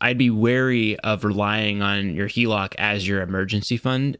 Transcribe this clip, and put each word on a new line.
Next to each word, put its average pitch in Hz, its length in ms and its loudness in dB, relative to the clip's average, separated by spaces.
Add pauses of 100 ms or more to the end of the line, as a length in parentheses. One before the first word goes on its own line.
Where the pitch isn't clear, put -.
I'd 123 180 0
be 123 120 4
wary 117 720 2
of 104 240 -2
relying 104 580 0
on 101 320 0
your 101 140 -2
heloc 107 500 -2
as 104 300 -2
your 98 140 0
emergency 98 540 -2
fund 131 440 -2